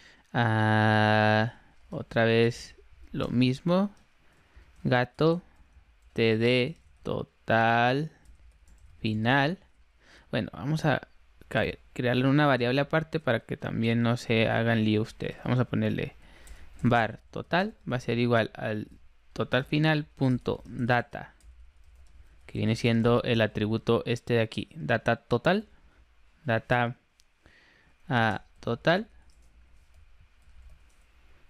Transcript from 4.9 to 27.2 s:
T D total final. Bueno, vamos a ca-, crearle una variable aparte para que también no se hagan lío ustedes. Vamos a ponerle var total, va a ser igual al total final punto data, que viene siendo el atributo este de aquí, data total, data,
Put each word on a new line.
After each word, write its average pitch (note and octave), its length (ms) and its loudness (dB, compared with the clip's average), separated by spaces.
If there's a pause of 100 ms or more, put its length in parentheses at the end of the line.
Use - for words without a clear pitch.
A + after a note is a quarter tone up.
T A2+ 240 2
D B2 400 0 (240)
total A#2+ 1080 0 (880)
final. B2+ 600 0 (720)
Bueno, A2+ 220 -4
vamos D3+ 320 -4
a D3 240 0 (400)
ca-, A2 160 -2 (300)
crearle B2 340 0
una D3 180 4
variable B2+ 360 2
aparte D#3+ 360 -4
para A#2 220 0
que - 160 -10
también A2+ 460 -2
no A#2 160 0
se A2+ 300 0
hagan A2+ 360 0
lío G#2+ 160 2
ustedes. - 420 -8
Vamos B2+ 160 0
a B2 60 0
ponerle G#2+ 520 -4 (680)
var A#2+ 380 0 (100)
total, G3 440 -4 (160)
va B2 60 -4
a B2 40 -6
ser A#2 180 -4
igual A#2+ 360 0
al A2 340 -8 (440)
total B2 320 -4
final D3+ 400 0
punto - 640 -2
data, A#2+ 680 -4 (1080)
que - 140 -12
viene A2 180 0
siendo A#2 460 2
el A#2 180 0
atributo A2 640 0
este A#2+ 300 -4
de A#2 80 2
aquí, - 320 -8
data A#2 420 -2
total, F3 500 -2 (760)
data, A#2+ 520 -2 (1080)